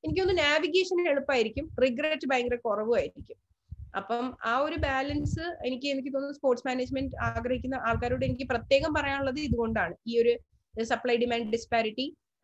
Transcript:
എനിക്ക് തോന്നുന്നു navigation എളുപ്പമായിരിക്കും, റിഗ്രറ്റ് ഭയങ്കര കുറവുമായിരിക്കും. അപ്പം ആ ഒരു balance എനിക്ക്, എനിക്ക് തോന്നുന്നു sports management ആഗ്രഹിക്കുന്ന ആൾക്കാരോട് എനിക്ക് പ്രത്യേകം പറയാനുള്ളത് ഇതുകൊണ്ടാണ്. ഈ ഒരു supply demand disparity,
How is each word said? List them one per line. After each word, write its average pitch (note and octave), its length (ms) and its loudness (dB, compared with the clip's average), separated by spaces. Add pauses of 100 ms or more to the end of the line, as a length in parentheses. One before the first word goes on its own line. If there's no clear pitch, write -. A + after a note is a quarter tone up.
എനിക്ക് D#4+ 160 0
തോന്നുന്നു F4+ 220 4
navigation F4 680 4
എളുപ്പമായിരിക്കും, C#4 600 0 (120)
റിഗ്രറ്റ് D4 460 0
ഭയങ്കര B3 260 2
കുറവുമായിരിക്കും. G#3+ 800 -2 (600)
അപ്പം A#3+ 480 -4
ആ A#3 140 2
ഒരു D#4 180 0
balance D4 640 0 (260)
എനിക്ക്, B3+ 200 -4
എനിക്ക് C4+ 220 -2
തോന്നുന്നു C#4 280 -4
sports B3 300 2
management B3+ 500 -2
ആഗ്രഹിക്കുന്ന A#3+ 580 -2
ആൾക്കാരോട് A#3+ 500 0
എനിക്ക് B3+ 240 -2
പ്രത്യേകം C#4 460 2
പറയാനുള്ളത് C#4 440 -2
ഇതുകൊണ്ടാണ്. A3+ 560 0 (120)
ഈ A#3 120 0
ഒരു A#3+ 200 4 (440)
supply A#3+ 340 2
demand A#3 360 0
disparity, A3+ 640 -2 (280)